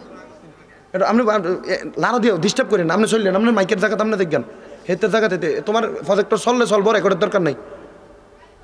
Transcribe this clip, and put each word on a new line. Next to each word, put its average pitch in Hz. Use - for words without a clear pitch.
এটা 185
আপনি, 220
আ, 214
এ, 180
লাড়া 214
দিও, 208
disturb 196
করেন। 180
আপনি 208
চললেন, 190
আপনি 226
মাইকের 196
জায়গাতে 214
আপনি 220
দেখবেন। 151
হেতের 180
জায়গাতে 220
হেতে। 156
তোমার 214
প্রজেক্টর 202
চললে 240
চলবো, 202
রেকর্ডের 185
দরকার 196
নাই। 151